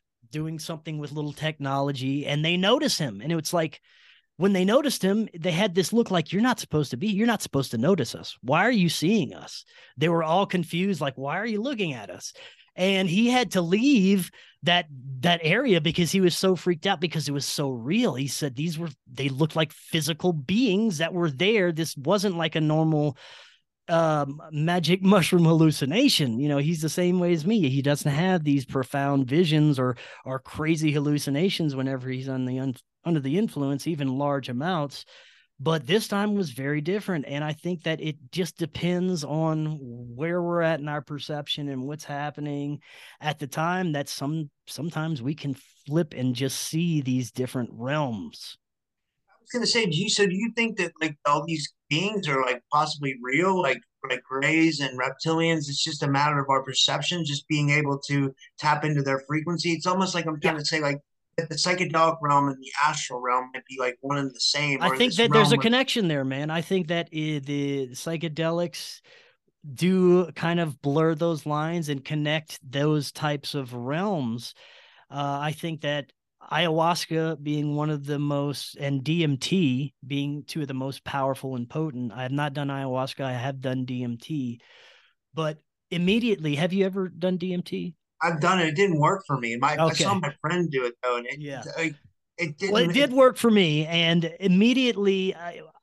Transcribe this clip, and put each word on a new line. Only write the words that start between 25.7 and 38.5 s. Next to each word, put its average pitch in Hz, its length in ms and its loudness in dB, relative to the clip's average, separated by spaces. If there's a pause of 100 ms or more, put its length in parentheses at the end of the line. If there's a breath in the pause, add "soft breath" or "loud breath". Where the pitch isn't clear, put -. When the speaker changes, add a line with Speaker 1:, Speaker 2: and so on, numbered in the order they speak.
Speaker 1:
You 147 80 0
know, 143 100 2
he's 151 240 0
the 160 60 -2
same 180 320 2
way 175 120 2
as 160 140 0
me. 202 220 4
He 135 140 2
doesn't 143 280 2
have 175 320 2
these 143 220 2
profound 139 640 0
visions 151 500 4
or, 127 180 0 (280 loud breath)
or 131 160 -8
crazy 156 500 -2
hallucinations 147 840 0
whenever 131 320 -4
he's 131 200 -6
on 131 160 -4
the 127 140 -2
un-, 131 160 -2 (300)
under 165 160 0
the 135 180 0
influence, 143 480 -2
even 143 320 -2
large 143 300 -2
amounts. 143 560 -4 (560 loud breath)
But 151 260 0
this 208 220 0
time 208 260 0
was 190 160 -2
very 139 300 -2
different. 180 480 -2
And 143 160 -4
I 151 80 -2
think 170 320 -6
that 160 160 -2
it 156 160 -6 (160)
just 175 260 -4